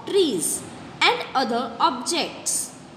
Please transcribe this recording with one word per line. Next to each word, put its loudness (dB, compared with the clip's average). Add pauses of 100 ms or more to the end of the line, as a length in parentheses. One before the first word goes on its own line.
trees 2 (400)
and 4 (100)
other 0
objects 0 (240)